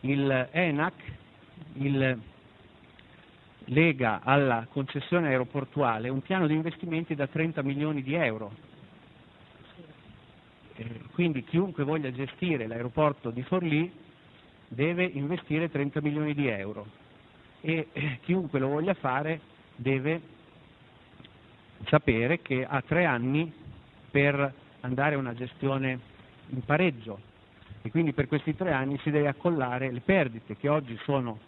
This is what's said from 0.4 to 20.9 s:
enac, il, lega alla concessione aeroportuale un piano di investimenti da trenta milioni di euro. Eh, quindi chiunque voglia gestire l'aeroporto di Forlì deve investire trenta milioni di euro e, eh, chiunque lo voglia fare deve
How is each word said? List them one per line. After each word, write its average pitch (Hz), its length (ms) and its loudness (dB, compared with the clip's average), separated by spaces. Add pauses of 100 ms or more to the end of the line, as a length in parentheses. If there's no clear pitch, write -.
enac, 160 420 2 (800)
il, 135 460 0 (1500)
lega 131 580 4
alla 127 460 4
concessione 147 580 -2
aeroportuale 127 840 0
un 131 120 -2
piano 185 260 2
di 151 80 4
investimenti 160 600 -4
da 139 120 -2
trenta 156 340 -2
milioni 143 400 -2
di 131 140 -4
euro. 110 540 -2 (2000)
Eh, 113 200 -10 (100)
quindi 160 320 0
chiunque 170 400 0
voglia 143 280 -2
gestire 135 540 -2
l'aeroporto 120 640 0
di 120 140 -6
Forlì 170 480 2 (800)
deve 165 320 0
investire 156 680 -2
trenta 143 300 -2
milioni 151 340 0
di 143 140 2
euro 104 400 -4 (720)
e, 160 320 -2
eh, 139 300 -4
chiunque 170 360 0
lo 135 120 2
voglia 160 240 0
fare 147 480 -2 (340)
deve 135 460 0 (1700)